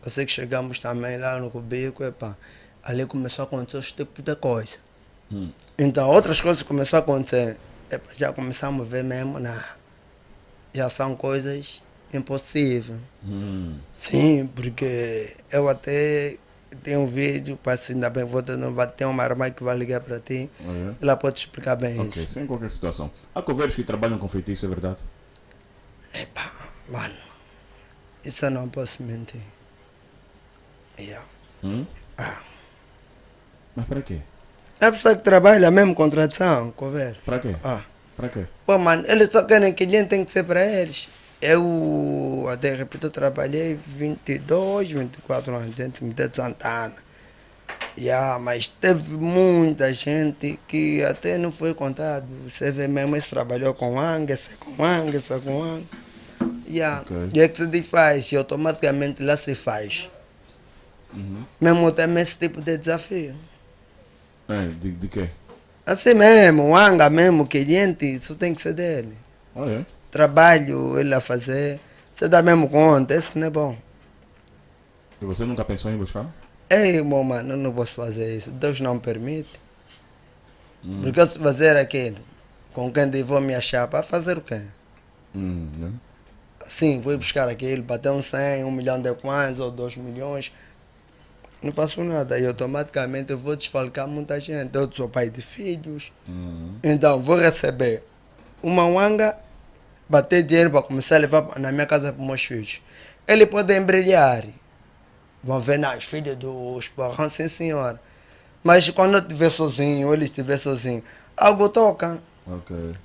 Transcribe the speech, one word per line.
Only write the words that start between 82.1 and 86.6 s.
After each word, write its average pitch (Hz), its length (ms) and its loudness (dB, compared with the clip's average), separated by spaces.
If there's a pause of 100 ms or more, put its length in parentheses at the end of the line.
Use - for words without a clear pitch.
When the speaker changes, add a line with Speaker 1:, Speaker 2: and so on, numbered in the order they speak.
Speaker 1:
com 127 200 -6
quem 139 220 2
eu 135 120 -2
vou 139 140 0
me 135 140 -2
achar, 123 340 -2
para 147 140 -2
fazer 170 360 -2
o - 20 -10
quê? 113 200 -8 (760)
Speaker 2:
Hum, 90 340 -6 (100)
né? 85 140 -8 (760)